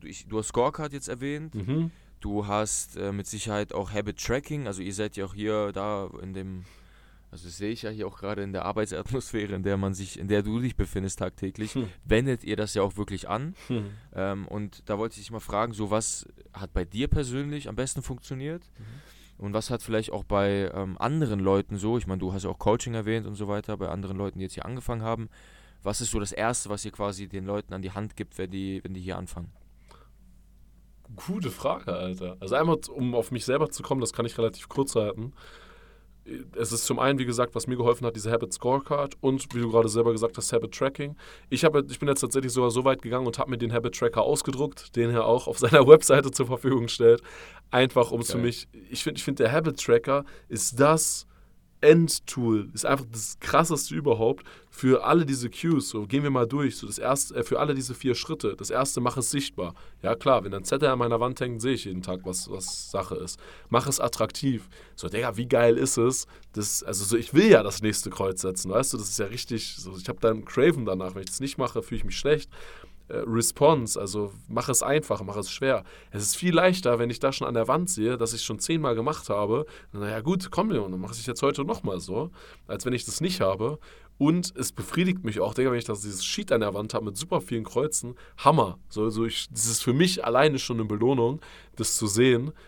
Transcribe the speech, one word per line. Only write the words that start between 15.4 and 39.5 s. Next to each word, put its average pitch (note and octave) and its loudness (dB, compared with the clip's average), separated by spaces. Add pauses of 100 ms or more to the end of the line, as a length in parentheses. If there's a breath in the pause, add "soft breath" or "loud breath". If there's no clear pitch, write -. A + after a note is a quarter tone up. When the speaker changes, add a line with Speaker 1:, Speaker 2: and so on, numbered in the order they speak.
Speaker 1:
fragen, A2 -2
so G2+ -4
was - -2 (280)
hat F#2+ -12
bei A2+ 0
dir A#2 -4
persönlich C#3+ -2
am G#2 -8
besten C3 -4
funktioniert? C3+ -10
Speaker 2:
Mhm. G#2+ -18 (640 loud breath)
Speaker 1:
Und G2+ -6
was A2 -2
hat A#2 -4
vielleicht A2 -2
auch G2+ -6
bei, G2+ 2
ähm, F#2+ -6
anderen B2 0
Leuten G2 2
so, A2 0
ich A2+ -4
meine, F#2+ -4
du F#2 -4
hast F#2 -6
ja F2+ -4
auch - -8
Coaching A#2 0
erwähnt A2 -4
und G2+ -10
so G2+ -8
weiter, G#2 -6
bei F#2 -4
anderen F#2+ -6
Leuten, G2 -6
die F#2+ -6
jetzt F#2 -10
hier - -10
angefangen A#2+ -6
haben, A2+ -6 (520 soft breath)
was G2+ -4
ist A2+ -4
so A2 -2
das G2+ -6
Erste, A2+ -2
was G#2 -6
ihr G#2+ -10
quasi G2+ -6
den F#2+ -10
Leuten G2+ -6
an F#2+ -8
die F#2 -8
Hand G#2 -8
gibt, - -12
wenn F#2+ -6
die, F#2+ -6
wenn F#2+ -10
die F#2 -12
hier F#2 -8
anfangen? F2 -12 (1700 soft breath)
Speaker 2:
Gute F3+ -6
Frage, - -4
Alter. F#2 -6
Also G2 -2
einmal, D#3+ 4 (160)
um B2 -2
auf A#2 0
mich A#2 -4
selber C3+ 0
zu - -10
kommen, C3+ -2
das A2+ -2
kann A#2 -2
ich - -8
relativ A2+ -2
kurz C#3 -2
halten. A2 -2 (1200 loud breath)
Es A2+ -2
ist A#2 -2
zum A#2+ 0
einen, C3+ 4
wie B2+ 0
gesagt, A#2+ -2
was A2 -4
mir B2+ -2
geholfen A#2+ 2
hat, G#2 -2
diese G#2+ -4
Habit A2+ 0
Scorecard C#3 -2
und, C3+ 0